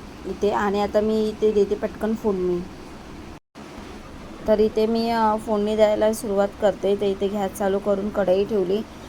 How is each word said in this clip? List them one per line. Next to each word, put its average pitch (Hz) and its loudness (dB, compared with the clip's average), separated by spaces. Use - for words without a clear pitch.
इथे. 196 -2
आणि 208 0
आता 208 2
मी 220 2
इथे 214 2
देते 202 2
पटकन 214 -4
फोडणी. 180 0
तर 214 4
इथे 220 4
मी, 226 0
अ, 220 2
फोडणी 214 0
द्यायला 214 6
सुरुवात 202 0
करते. 196 2
तर 202 -4
इथे 196 0
गॅस 196 -2
चालू 196 0
करून 202 0
कढई 196 2
ठेवली 202 0